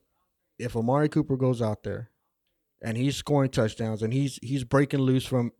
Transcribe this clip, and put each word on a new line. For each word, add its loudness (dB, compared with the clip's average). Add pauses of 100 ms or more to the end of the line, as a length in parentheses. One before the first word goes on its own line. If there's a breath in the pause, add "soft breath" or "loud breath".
(600)
if -6
Amari 2
Cooper 0
goes 2
out -2
there -8 (720)
and -4
he's 0
scoring 0
touchdowns -2
and -2
he's, -2
he's -4
breaking 2
loose 2
from, 0